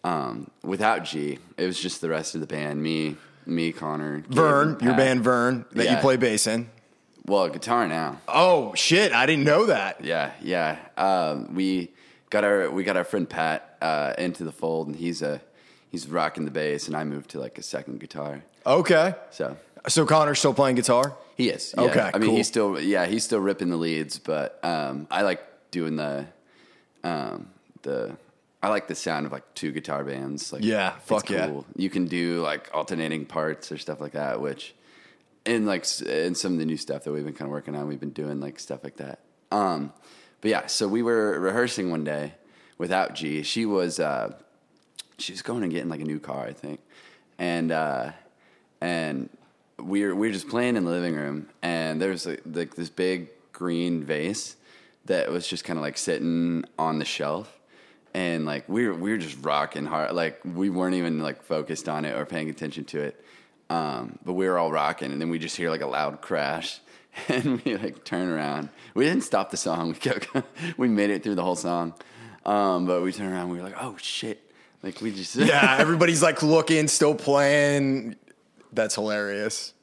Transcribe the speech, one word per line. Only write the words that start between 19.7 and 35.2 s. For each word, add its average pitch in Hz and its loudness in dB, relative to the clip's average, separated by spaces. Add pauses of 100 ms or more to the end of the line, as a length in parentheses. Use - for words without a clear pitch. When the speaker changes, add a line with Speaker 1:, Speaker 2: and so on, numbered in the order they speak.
Speaker 2:
So 151 4
Connor's 151 6
still 135 4
playing 135 6
guitar? 123 4 (220)
Speaker 1:
He 123 2
is, - -6
yeah. 120 4
Speaker 2:
Okay, 131 4
Speaker 1:
I - -2
mean, 110 4
Speaker 2:
cool. 110 6
Speaker 1:
he's 107 2
still, 101 2
yeah, 90 4
he's 110 0
still 110 2
ripping 95 2
the 85 2
leads, 80 -2
but, 76 -4
um, 76 -2
I 92 2
like 92 2 (260)
doing 80 -2
the, 71 -2 (760)
um, 58 -6 (340)
the, 64 -4 (460)
I 101 0
like 104 0
the 85 -4
sound 78 -2
of, - -6
like, 69 -10 (100)
two 78 -4
guitar 71 -4
bands. 69 -8
Like, 71 -4
Speaker 2:
Yeah, 104 0
Speaker 1:
it's - -20
Speaker 2:
fuck 107 0
yeah. 92 0
Speaker 1:
cool. 71 -8
You 95 -2
can 90 0
do, 85 0
like, 76 -4
alternating 78 -2
parts 78 -4
or 76 -8
stuff 73 -10
like 73 -10
that, 67 -4
which 69 -6 (720)